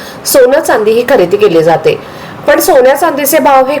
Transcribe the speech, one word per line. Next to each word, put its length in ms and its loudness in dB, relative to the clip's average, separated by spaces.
सोनं 340 2
चांदी 320 -2
ही 180 -2
खरेदी 280 0
केली 260 2
जाते. 360 0
पण 120 2
सोन्या 360 2
चांदीचे 440 0
भाव 260 2
हे 140 -4